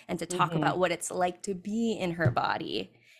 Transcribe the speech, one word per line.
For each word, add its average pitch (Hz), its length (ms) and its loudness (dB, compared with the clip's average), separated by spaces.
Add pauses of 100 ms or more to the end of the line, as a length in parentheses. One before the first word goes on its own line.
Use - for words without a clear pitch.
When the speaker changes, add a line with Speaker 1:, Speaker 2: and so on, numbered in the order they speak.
Speaker 1:
and 180 120 -4
to 165 80 -6
talk 180 240 2
Speaker 2:
Mm-hmm. 160 100 0
Speaker 1:
about 151 160 2
what 180 140 4
it's 170 180 -4
like 180 320 -2
to 196 140 -6
be 214 380 -2
in 180 180 -2
her 165 180 2
body 101 640 -2 (260)